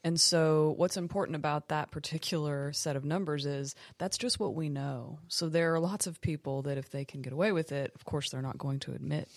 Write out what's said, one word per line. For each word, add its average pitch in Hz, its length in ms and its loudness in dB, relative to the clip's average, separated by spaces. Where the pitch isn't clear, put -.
And 165 160 2
so 156 600 6
what's 180 180 2
important 175 400 -2
about 147 320 -2
that 151 240 -2
particular 147 800 -2
set 147 240 0
of 135 80 -2
numbers 151 420 0
is 139 300 -4
that's 190 200 -2
just - 220 -2
what 208 160 0
we 160 140 0
know. 139 580 -4
So 170 220 -2
there 165 240 4
are 165 80 4
lots 190 260 0
of 165 140 -8
people 143 400 -2
that 139 160 0
if 135 120 -6
they 139 140 -4
can 139 180 -10
get 127 120 -6
away 180 180 2
with 160 220 0
it, 139 220 -2
of - 100 -18
course 143 260 -2
they're 131 100 -4
not 131 160 -4
going 139 220 -2
to 131 140 -6
admit 143 440 -2